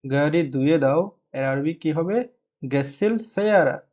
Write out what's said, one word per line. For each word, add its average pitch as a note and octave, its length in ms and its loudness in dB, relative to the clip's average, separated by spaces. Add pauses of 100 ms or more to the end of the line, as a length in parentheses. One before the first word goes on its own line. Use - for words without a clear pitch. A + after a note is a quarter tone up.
"গাড়ি D3 360 0 (100)
ধুয়ে C#3 280 2
দাও," C#3 220 2 (320)
এর C3+ 120 -4
আরবি C#3 300 -2
কি D#3+ 180 -4
হবে? E3+ 240 -2 (460)
"গসিল C#3 520 -2 (100)
সায়ারা।" F#3+ 520 2 (160)